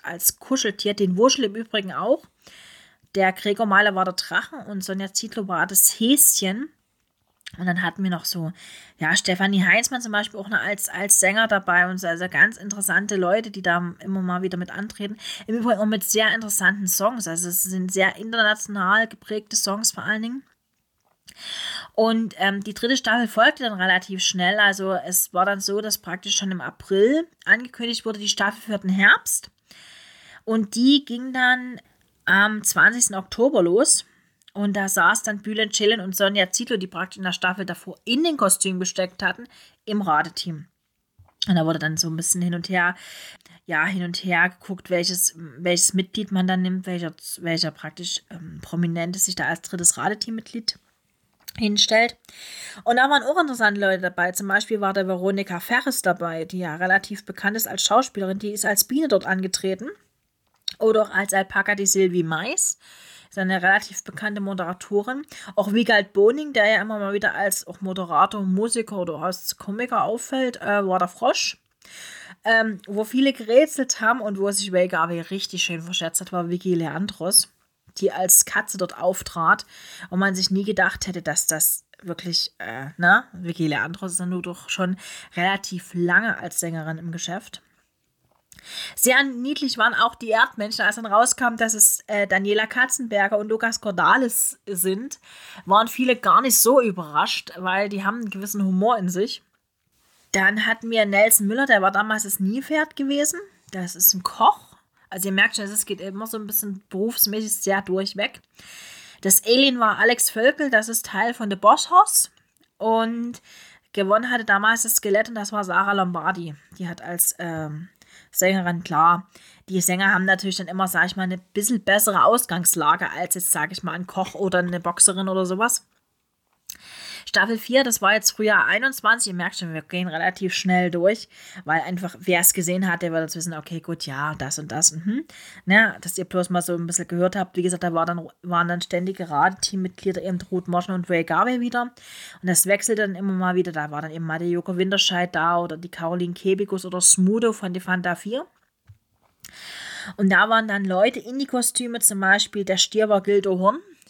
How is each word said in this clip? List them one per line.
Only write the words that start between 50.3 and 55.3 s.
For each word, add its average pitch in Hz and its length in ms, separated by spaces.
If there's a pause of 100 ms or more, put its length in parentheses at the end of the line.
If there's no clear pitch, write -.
hinstellt. 220 600 (680)
Und 240 120
da 262 120
waren 285 140
auch 311 180
interessante 233 400
Leute 190 220
dabei. 180 300
Zum 196 160
Beispiel 208 320
war 196 120
da 190 140
Veronika 190 540